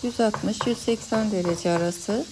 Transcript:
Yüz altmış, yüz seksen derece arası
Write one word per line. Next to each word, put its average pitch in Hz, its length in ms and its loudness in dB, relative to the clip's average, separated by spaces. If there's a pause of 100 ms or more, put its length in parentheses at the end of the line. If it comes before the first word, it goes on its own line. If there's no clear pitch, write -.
Yüz 240 160 -4
altmış, 214 380 2 (100)
yüz 233 100 2
seksen 220 540 0
derece 175 380 0
arası 175 640 0